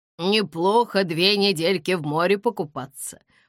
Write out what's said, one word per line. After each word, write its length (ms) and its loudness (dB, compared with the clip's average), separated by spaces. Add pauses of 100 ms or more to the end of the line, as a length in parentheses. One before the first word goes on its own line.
(180)
неплохо 880 0
две 320 2
недельки 560 0
в 80 -4
море 360 0
покупаться, 840 -8 (280)